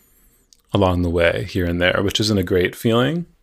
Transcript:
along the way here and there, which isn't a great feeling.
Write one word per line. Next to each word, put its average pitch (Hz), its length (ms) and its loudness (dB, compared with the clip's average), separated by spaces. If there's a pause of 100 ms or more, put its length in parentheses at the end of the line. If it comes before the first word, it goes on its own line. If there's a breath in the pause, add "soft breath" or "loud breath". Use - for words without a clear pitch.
(720)
along 92 300 2
the 87 80 0
way 85 400 0
here 90 160 -2
and 85 160 -2
there, 90 220 2
which 98 160 -2
isn't 107 180 0
a 92 60 0
great 90 320 0
feeling. 131 500 0 (180)